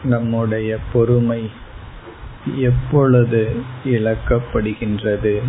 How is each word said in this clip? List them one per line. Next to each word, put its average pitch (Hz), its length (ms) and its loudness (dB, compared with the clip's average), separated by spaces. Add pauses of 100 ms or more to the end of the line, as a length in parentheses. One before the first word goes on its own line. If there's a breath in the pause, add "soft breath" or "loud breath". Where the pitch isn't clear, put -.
நம்முடைய 113 760 -2 (140)
பொறுமை 117 480 2 (1120)
எப்பொழுது 123 1080 4 (220)
இழக்கப்படுகின்றது 110 1500 0 (140)